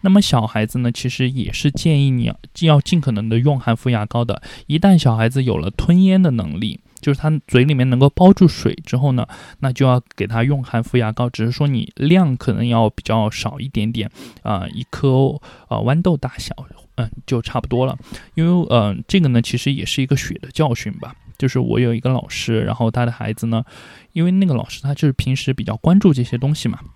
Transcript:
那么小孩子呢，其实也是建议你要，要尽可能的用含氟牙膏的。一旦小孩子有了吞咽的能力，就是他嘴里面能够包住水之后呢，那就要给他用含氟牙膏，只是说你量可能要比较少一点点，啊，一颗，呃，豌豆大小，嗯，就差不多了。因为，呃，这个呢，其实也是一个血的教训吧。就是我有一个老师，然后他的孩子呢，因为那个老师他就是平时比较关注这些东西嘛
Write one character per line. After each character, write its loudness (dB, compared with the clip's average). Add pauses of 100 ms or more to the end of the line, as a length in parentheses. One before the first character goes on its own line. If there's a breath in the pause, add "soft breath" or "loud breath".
那 2
么 8
小 0
孩 -2
子 -6
呢， 0
其 -6
实 -2
也 -6
是 -2
建 0
议 2
你 0
要， -4 (260)
要 6
尽 0
可 -2
能 -4
的 2
用 2
含 0
氟 -4
牙 0
膏 -2
的。 -4 (240 loud breath)
一 -2
旦 6
小 2
孩 2
子 -2
有 0
了 -2
吞 2
咽 4
的 2
能 -4
力， -8 (220)
就 0
是 -6
他 0 (180)
嘴 4
里 2
面 2
能 2
够 6
包 6
住 6
水 0 (100)
之 -4
后 0
呢， 0 (340 loud breath)
那 -2
就 2
要 4 (120)
给 -4
他 0
用 0
含 -4
氟 -2
牙 0
膏， -2
只 -4
是 -2
说 -2
你 -2
量 2
可 -4
能 -2
要 2
比 -14
较 0
少 -8
一 -8
点 -4
点， -6 (320 loud breath)
啊， -4
一 -10
颗， -2 (600 loud breath)
呃， -4
豌 0
豆 0
大 -8
小， -10 (420)
嗯， -6 (160)
就 -2
差 -8
不 -8
多 -2
了。 -6 (380 loud breath)
因 0
为， 2
呃， 2 (140)
这 2
个 4
呢， 4
其 -4
实 -2
也 -6
是 -4
一 -2
个 0
血 -4
的 -16
教 -2
训 -10
吧。 -16 (240)
就 0
是 -2
我 -2
有 0
一 -4
个 -2
老 -4
师， -4
然 -4
后 0
他 -2
的 -2
孩 -8
子 -6
呢， -2 (480 loud breath)
因 0
为 2
那 2
个 0
老 -4
师 -16
他 -4
就 0
是 2
平 -2
时 -4
比 -6
较 -4
关 4
注 6
这 0
些 -4
东 -2
西 -6
嘛 -6 (180)